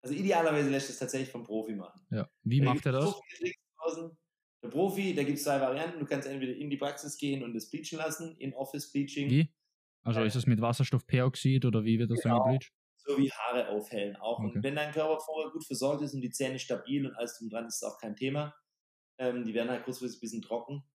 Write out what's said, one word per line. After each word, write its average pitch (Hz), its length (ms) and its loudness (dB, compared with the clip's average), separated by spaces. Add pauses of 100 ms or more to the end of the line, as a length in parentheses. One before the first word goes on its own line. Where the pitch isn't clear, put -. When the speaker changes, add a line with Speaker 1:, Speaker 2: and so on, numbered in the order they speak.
Speaker 1:
Also 131 120 -4
idealerweise 160 560 4
lässt 135 200 0
es - 80 -10
tatsächlich 131 320 -2
vom 120 140 -10
Profi 110 300 -4
machen. 92 360 -12
Speaker 2:
Ja. 113 200 -2 (120)
Wie 127 180 4
Speaker 1:
Da 139 60 8
Speaker 2:
macht 139 200 2
er 135 60 2
Speaker 1:
gibt's 135 140 2
Speaker 2:
das? 202 80 2
Speaker 1:
so - 140 -12
viele 175 220 -4
Tricks - 100 -16 (160)
draußen. 165 420 -6 (440)
Der 120 80 -10
Profi, 190 440 2
da 143 100 2
gibt's 143 180 0
zwei 139 180 2
Varianten. 151 400 0
Du 147 60 -2
kannst 139 220 -2
entweder 131 280 -4
in 147 140 -6
die 143 80 -2
Praxis 143 400 -6
gehen 139 240 -2
und 117 120 -6
das 110 140 -6
bleachen 160 300 -8
lassen, 160 400 -6
In-Office-Bleaching. 139 920 -4
Speaker 2:
Wie? 147 240 4 (500)
Also 113 180 2
Speaker 1:
Äh, 110 60 4
Speaker 2:
ist 107 100 2
es 117 100 2
mit 113 160 6
Wasserstoffperoxid 127 1040 2
oder 110 180 4
wie 113 140 4
wird 113 120 2
das 117 120 0
dann 117 100 4
Speaker 1:
genau. 123 120 4
Speaker 2:
gebleached? 131 280 2 (240)
Speaker 1:
So 139 220 -2
wie 135 120 4
Haare 120 380 -2
aufhellen 104 480 -2
auch. 113 220 -2
Speaker 2:
Okay. 107 180 -2
Speaker 1:
Und 104 60 0
wenn 135 120 -2
dein 151 180 -2
Körper 156 280 2
vorher 156 320 -6
gut 160 140 -8
versorgt 139 360 0
ist 139 120 -6
und 131 80 -4
die 120 80 -4
Zähne 131 280 -2
stabil 131 480 -2
und 123 100 -6
alles 117 220 -4
drum 113 120 -8
dran, 117 160 -6
ist 113 100 -8
es - 60 -6
auch 110 160 -8
kein 104 180 -8
Thema. 147 380 -4 (640)
Ähm, 123 260 -2
die 110 80 -4
werden 117 160 0
halt 123 160 -4
kurzfristig 123 340 -6
ein - 40 -16
bisschen 113 200 -6
trocken. 127 400 -6 (160)